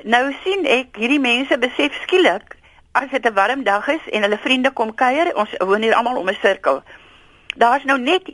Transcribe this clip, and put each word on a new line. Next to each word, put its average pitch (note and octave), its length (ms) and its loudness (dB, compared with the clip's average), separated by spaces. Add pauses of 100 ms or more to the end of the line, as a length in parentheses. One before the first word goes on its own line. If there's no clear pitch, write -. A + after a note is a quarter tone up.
nou B3 280 2 (120)
sien F#4+ 220 -2
ek, B3+ 300 0
hierdie A#3+ 240 0
mense C4+ 380 0
besef B3+ 440 -2
skielik, C#4+ 540 0 (380)
as C4 180 0
dit B3+ 140 0
'n A3+ 80 0
warm A3 300 0
dag G3+ 240 0
is D#4 140 -2 (100)
en G#3+ 100 -2
hulle G#3 160 0
vriende C4 340 0
kom A3 240 -4
kuier, C#4+ 400 0
ons G#3+ 140 -2 (100)
woon F#3+ 220 0
hier A3 140 2
almal A#3+ 220 0
om F#3 120 -4
'n G3 120 -2
sirkel. C#3 420 0 (720)
Daar's A#3+ 260 4
nou C#4 160 0
net D#4 220 0 (120)